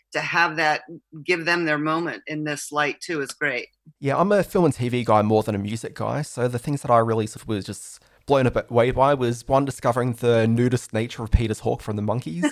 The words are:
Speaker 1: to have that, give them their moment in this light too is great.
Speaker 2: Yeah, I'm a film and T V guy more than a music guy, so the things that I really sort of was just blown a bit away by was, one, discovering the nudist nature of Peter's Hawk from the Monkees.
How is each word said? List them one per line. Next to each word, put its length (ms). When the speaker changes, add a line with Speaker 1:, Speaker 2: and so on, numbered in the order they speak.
Speaker 1:
to 80
have 340
that, 260
give 220
them 200
their 120
moment 500
in 180
this 260
light 300
too 200
is 120
great. 340
Speaker 2:
Yeah, 180
I'm 140
a 100
film 240
and 80
T 160
V 140
guy 180
more 220
than 100
a 60
music 360
guy, 260
so 260
the 120
things 220
that 100
I 80
really 280
sort 160
of 40
was 180
just 360
blown 180
a 60
bit 180
away 220
by 220
was, 340
one, 180
discovering 480
the 340
nudist 460
nature 300
of 80
Peter's 280
Hawk 220
from 140
the 80
Monkees. 480